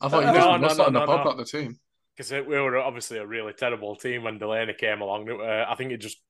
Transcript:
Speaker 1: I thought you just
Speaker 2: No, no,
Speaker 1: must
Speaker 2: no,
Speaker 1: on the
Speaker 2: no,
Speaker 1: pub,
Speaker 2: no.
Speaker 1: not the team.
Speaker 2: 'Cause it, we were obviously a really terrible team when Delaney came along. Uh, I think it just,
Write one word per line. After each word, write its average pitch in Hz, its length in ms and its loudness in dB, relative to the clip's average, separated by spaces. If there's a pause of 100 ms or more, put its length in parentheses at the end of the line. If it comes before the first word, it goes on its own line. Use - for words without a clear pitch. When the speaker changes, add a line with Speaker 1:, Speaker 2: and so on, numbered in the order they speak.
Speaker 1:
I 139 80 0
thought 147 160 4
you - 80 6
just 170 140 8
Speaker 2:
No, 180 100 6
no, 170 40 -2
Speaker 1:
must 156 160 4
Speaker 2:
no, 151 80 6
Speaker 1:
on 139 80 4
the 143 80 2
Speaker 2:
no, 151 40 0
Speaker 1:
pub, 147 140 4
Speaker 2:
no. 143 120 2
Speaker 1:
not 131 60 -6
the 120 80 -8
team. 143 340 -8 (360)
Speaker 2:
'Cause 120 160 -14
it, 135 140 -4
we 143 140 -2
were 131 180 2
obviously 120 400 -4
a 104 80 -8
really 107 280 -8
terrible 104 420 -4
team 123 280 -6
when 110 140 -6
Delaney 110 380 -2
came 107 260 -2
along. 104 280 -6
Uh, 110 380 -4
I 117 80 -4
think 127 160 -6
it 117 60 -6
just, 110 200 -14 (120)